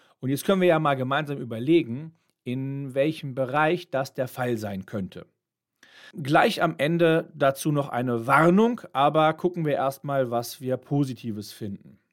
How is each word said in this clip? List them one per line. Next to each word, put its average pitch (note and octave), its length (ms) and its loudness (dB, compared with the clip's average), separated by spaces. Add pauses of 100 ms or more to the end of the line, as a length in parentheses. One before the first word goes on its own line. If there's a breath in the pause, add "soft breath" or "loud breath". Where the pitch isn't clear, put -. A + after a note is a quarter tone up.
(200 soft breath)
Und B2+ 100 -4
jetzt C#3 160 -2
können F#3+ 160 2
wir F3+ 60 6
ja D#3+ 120 6
mal D3 160 2
gemeinsam C#3 440 -2
überlegen, C3+ 760 -2 (300)
in C3+ 500 -6
welchem C#3 420 -2
Bereich D3+ 540 0
das C3 240 -4
der E3 140 -4
Fall B2 300 -4
sein G2 280 -8
könnte. - 400 -10 (880 loud breath)
Gleich E3 480 2
am D#3+ 160 2
Ende E3 560 2
dazu C#3+ 380 0
noch C#3+ 180 0
eine A#2+ 380 -2
Warnung, F#3 540 4 (120)
aber D3+ 400 2
gucken F3 320 -4
wir C#3+ 80 0
erstmal, C3+ 560 -2
was A#2 320 -4
wir B2+ 160 -2
Positives B2 760 -4
finden. - 480 -12 (140)